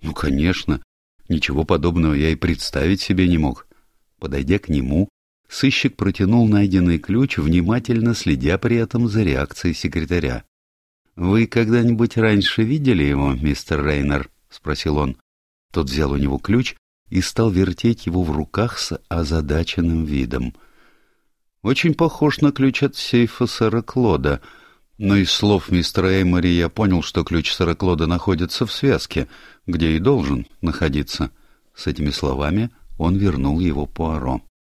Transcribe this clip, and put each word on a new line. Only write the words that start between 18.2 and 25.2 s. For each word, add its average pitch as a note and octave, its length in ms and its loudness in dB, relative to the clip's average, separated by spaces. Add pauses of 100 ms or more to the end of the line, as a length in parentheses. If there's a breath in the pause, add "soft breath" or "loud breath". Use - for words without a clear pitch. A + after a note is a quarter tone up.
в D#2 80 -2
руках F#2+ 480 -2
с - 280 -8
озадаченным E2 960 -2
видом. B1+ 520 -4 (1080 soft breath)
"Очень C#3 320 0
похож D3+ 480 0
на C#3+ 100 4
ключ C3+ 300 0
от C#3 140 0
сейфа A#2+ 500 0
сэра A2 380 0
Клода, D2 580 0 (580 loud breath)
но G2+ 160 2
из G2 160 2